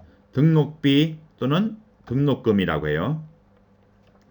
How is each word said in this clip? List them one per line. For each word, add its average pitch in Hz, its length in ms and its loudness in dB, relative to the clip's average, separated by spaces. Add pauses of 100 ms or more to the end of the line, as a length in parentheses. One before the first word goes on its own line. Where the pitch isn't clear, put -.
(320)
등록비 151 840 2 (200)
또는 175 380 -2 (300)
등록금이라고 104 840 0
해요. 107 340 -4 (1080)